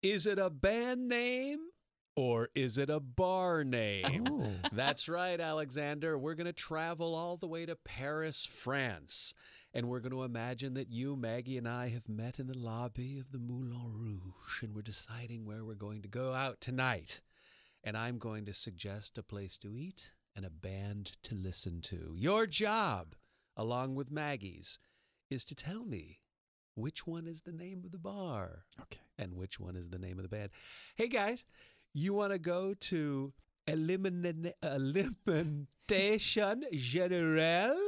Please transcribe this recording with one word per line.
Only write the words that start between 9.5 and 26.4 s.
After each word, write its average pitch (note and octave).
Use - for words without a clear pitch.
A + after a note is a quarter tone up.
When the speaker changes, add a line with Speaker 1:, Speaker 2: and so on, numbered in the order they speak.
Speaker 1:
And A#2+
we're B2
gonna B2+
imagine B2
that C3+
you, C3
Maggie, B2
and A#2
I B2
have A2+
met A2+
in C3
the C3
lobby B2
of C3+
the C3
Moulin A#2+
Rouge, G2+
and G#2+
we're G#2
deciding A2+
where G#2+
we're A2+
going G#2
to G2+
go B2+
out C3
tonight. B2+
And G#2+
I'm A#2+
going G#2+
to G2+
suggest G2+
a A2
place G2+
to G#2
eat E3+
and F#2+
a F2+
band G2
to -
listen F#2
to. D#2+
Your G3
job, F3
along B2
with C3+
Maggie's, A2+
is C3
to C#3+
tell G#3
me E2+